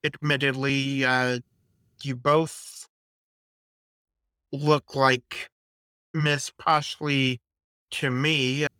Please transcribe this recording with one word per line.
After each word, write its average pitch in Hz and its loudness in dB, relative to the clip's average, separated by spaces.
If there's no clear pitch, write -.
Admittedly, 139 -2
uh, 127 2
you 135 -6
both 147 0
look 147 2
like 131 2
Miss 147 0
Poshley 143 0
to 139 -4
me. 139 0